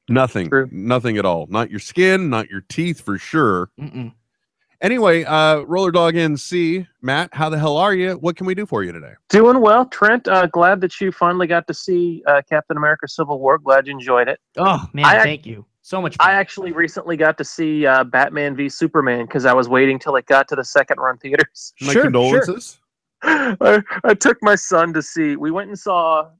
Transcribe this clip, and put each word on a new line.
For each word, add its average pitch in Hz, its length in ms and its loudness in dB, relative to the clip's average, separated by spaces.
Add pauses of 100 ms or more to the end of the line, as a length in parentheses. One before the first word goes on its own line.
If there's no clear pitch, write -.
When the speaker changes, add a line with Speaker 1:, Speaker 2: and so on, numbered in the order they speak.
Speaker 1:
Nothing. 117 400 0
Speaker 2:
True. 135 240 0
Speaker 1:
Nothing 117 460 -2
at 98 60 -2
all. 85 240 -2
Not 107 220 -4
your 104 80 -10
skin, 185 520 0
not 110 200 -4
your 98 120 -12
teeth, 170 380 -6
for 98 180 -6
sure. 104 520 -2 (100)
Speaker 3:
Mm-mm. 117 320 -12 (680)
Speaker 1:
Anyway, 190 440 2
uh, 156 420 2
Roller 180 260 -2
Dog 165 240 2
N 160 220 0
C, 175 480 -4 (160)
Matt, 139 320 -2
how 156 160 0
the 156 80 -4
hell 151 180 -2
are 190 180 2
you? 185 200 -2
What 170 220 -4
can - 100 -10
we 185 80 -4
do 208 120 -8
for 104 160 -4
you 87 100 -6
today? 73 200 -16 (160)
Speaker 2:
Doing 240 320 6
well, 220 240 6
Trent. 233 420 0
Uh, 185 200 2
glad 175 340 2
that 185 200 -4
you 190 120 -2
finally 180 340 0
got 170 220 -2
to 160 60 -6
see, 175 520 -4
uh, 143 220 4
Captain 156 300 -4
America: 151 280 -2
Civil 143 340 -6
War. 135 180 2
Glad 135 280 2
you 143 60 -10
enjoyed 123 340 0
it. 135 140 -6 (160)
Speaker 3:
Oh, 180 260 0 (120)
man, 143 100 -2
Speaker 2:
I 180 120 6
ac- 220 80 4
Speaker 3:
thank 151 220 -4
you. 110 200 -16 (160)
So 185 180 -8
much 165 160 -6
fun. 175 140 4
Speaker 2:
I - 20 2
actually 190 400 -4
recently 165 460 -4
got 156 200 2
to 143 60 -6
see, 156 400 -4
uh, 131 200 4
Batman 139 520 -2
v 139 140 -4
Superman 131 560 -2
'cause 127 180 -4
I 127 80 4
was 123 160 2
waiting 131 300 2
till 139 180 -4
it 123 80 -2
got 135 240 2
to 147 80 -6
the 131 80 -4
second 139 340 0
run 127 200 -4
theaters. - 580 -4
<laughs> - 60 -18
Speaker 1:
My 135 100 -6
Speaker 3:
Sure, - 0 -
sure. 240 120 4
Speaker 1:
condolences. 170 720 0 (440)
Speaker 2:
I, 240 600 2 (220)
I 226 100 4
took - 260 0
my 208 140 4
son 170 400 0
to 156 80 -2
see, 151 340 -4
we 147 140 -6
went 196 180 -6
and 202 100 -14
saw 160 600 0